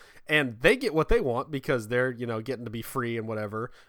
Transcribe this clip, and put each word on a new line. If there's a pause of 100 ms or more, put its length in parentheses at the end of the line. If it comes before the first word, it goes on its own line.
(280)
and
they
get
what
they
want
because
they're,
you
know,
getting
to
be
free
and
whatever. (180)